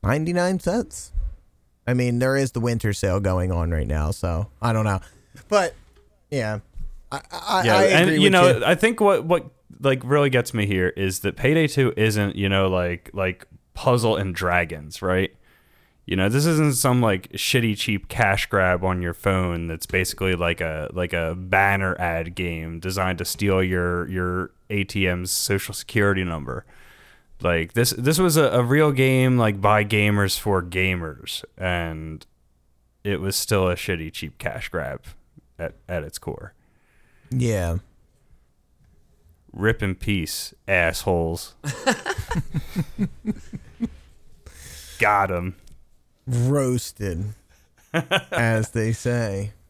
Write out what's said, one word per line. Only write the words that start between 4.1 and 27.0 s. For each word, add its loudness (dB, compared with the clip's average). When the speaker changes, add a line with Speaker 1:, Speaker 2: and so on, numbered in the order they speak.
Speaker 1:
so -4
I 0
don't 0
know. -2
But, 2
yeah. -2
I, -8
I, -2
Speaker 2:
Yeah, 6
Speaker 1:
I 6
Speaker 2:
and, 6
Speaker 1:
agree 2
Speaker 2:
you 4
Speaker 1:
with 6
Speaker 2:
know, 8
Speaker 1:
you. -2
Speaker 2:
I 4
think 2
what, 4
what, 2
like, 2
really 4
gets 0
me 2
here 2
is -2
that -2
Payday 2
two 2
isn't, 2
you 0
know, 4
like, -2
like, -4
Puzzle 2
and -2
Dragons, -2
right? 0
You -2
know, 2
this 2
isn't 2
some, 2
like, 0
shitty, 0
cheap -4
cash 0
grab 2
on 0
your -4
phone -2
that's -8
basically -2
like -2
a, -6
like, -4
a -2
banner 2
ad -4
game -6
designed -4
to -6
steal 0
your, -2
your -4
A -2
T 0
M's -2
social -2
security 0
number. -6